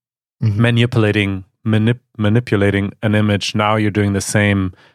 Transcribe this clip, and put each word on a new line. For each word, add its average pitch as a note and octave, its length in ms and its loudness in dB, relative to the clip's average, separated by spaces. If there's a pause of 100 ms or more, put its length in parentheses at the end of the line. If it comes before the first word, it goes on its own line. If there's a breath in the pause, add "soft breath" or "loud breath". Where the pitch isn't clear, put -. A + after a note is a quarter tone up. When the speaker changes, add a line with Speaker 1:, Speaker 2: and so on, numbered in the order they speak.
(440)
Speaker 1:
Mm-hmm. G#2+ 180 0
Speaker 2:
manipulating, G#2+ 840 0 (200)
manip-, A2 340 0 (180)
manipulating G2+ 760 0 (100)
an G#2+ 140 0
image. G#2+ 400 -2
Now G#2+ 220 0
you're G#2+ 120 0
doing G2+ 220 0
the G2 100 -2
same, G2 520 0 (220 soft breath)